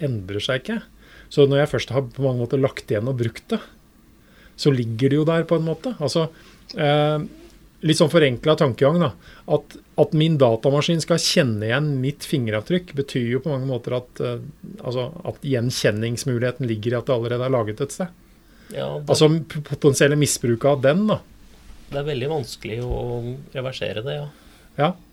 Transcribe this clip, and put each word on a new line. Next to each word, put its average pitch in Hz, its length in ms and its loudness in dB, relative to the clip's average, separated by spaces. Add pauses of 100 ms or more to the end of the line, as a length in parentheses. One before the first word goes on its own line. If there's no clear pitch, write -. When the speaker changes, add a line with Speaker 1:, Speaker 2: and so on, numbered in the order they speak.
Speaker 1:
endrer 101 380 -4
seg 131 180 -2
ikke. 220 160 -4 (560)
Så 139 160 2
når 139 140 2
jeg 147 100 -6
først 113 160 -4
har 127 240 -2
på 135 80 -6
mange 123 240 -2
måter 131 160 -2
lagt - 240 -4
igjen 113 240 -2
og 131 80 -4
brukt 117 320 -6
det, 220 80 -2 (960)
så - 140 2
ligger 123 400 0
det 143 80 2
jo 156 80 2
der 165 240 2
på 165 80 2
en 160 80 -2
måte. 180 320 -6
Altså, 156 300 0 (500)
eh, 147 400 2 (680)
litt 156 140 4
sånn 160 140 6
forenklet 156 500 4
tankegang 139 400 4
da, 147 80 2 (420)
at, - 220 -2 (260)
at 151 160 4
min 156 240 4
datamaskin 139 600 4
skal 170 180 2
kjenne 110 460 0
igjen 139 220 0 (120)
mitt 135 240 -4
fingeravtrykk, 127 720 -2
betyr 131 380 -2
jo 127 80 0
på 165 80 -4
mange 131 160 -2
måter 127 320 -4
at, - 240 -8
eh, 123 160 -4 (400)
altså, 123 300 -6 (180)
at - 160 -10
gjenkjenningsmuligheten 120 1300 0
ligger 113 240 -2
i 120 80 -2
at - 80 -4
det 127 80 2
allerede 120 320 -2
er - 20 2
laget 110 300 -2
et - 160 -8
sted. 180 160 -6 (560)
Speaker 2:
Ja, 135 160 -6 (100)
det 147 160 -4
Speaker 1:
Altså, 151 160 6 (160)
p-, - 160 -8
potensielle 147 560 4
misbruk 127 480 2
av 139 160 4
den 147 300 4
da. 175 80 0 (720)
Speaker 2:
Det 139 100 -6
er 143 80 -6
veldig 139 220 -2
vanskelig 117 500 -6
å 120 220 -4 (500)
reversere 123 540 -6
det, 143 100 -6
ja. 147 120 -8 (500)
Speaker 1:
Ja. 156 140 2 (200)